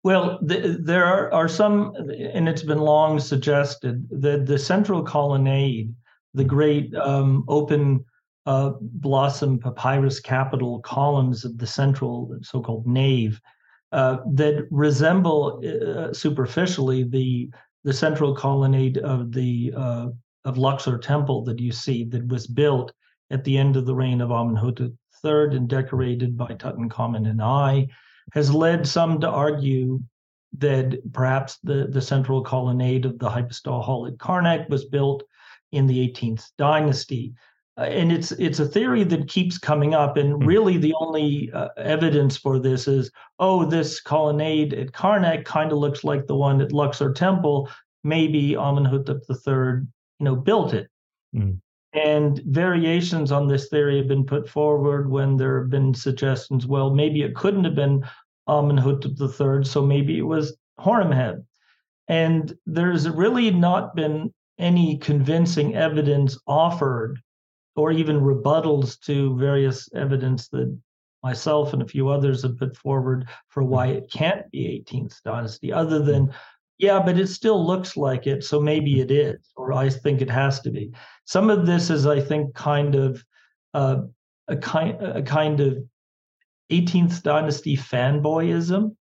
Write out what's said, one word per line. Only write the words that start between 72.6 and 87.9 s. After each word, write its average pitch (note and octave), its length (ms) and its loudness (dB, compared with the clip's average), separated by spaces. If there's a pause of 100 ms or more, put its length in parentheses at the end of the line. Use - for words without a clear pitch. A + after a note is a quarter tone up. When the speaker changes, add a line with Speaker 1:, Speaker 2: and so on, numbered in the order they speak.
Speaker 1:
forward C3 540 -2 (180)
for C#3 160 -2
why B2+ 240 0
it - 240 -6
can't F3+ 400 -2
be C3+ 160 -6
eighteenth - 560 -8
dynasty, A2+ 480 -8
other D#3+ 280 0
than, C#3 340 2 (440)
yeah, G3 240 4
but F3 160 2
it F#3+ 100 2
still G3+ 380 0
looks F#3 300 -2
like C3 320 -2
it, C#3 160 -2
so D3+ 180 0
maybe D3 380 2
it B2+ 120 0
is, D3 260 2 (180)
or C3 180 -6
I C3 160 2
think C3+ 320 0
it C3 80 -2
has C3+ 320 0
to - 80 -4
be. A2 220 -8 (340)
Some G3+ 240 2
of G3 160 4
this E3+ 240 2
is, D3 160 2
I D3 160 4
think, C#3+ 320 -2
kind D3 420 0
of, C3+ 300 -2 (480)
uh, C3 280 0 (460)
a - 80 -4
ki-, E3 440 -2
a - 240 -6
kind D3+ 360 0
of C3+ 180 0 (920)
eighteenth F3 540 2
dynasty D3 520 0
fanboyism. E3 1300 0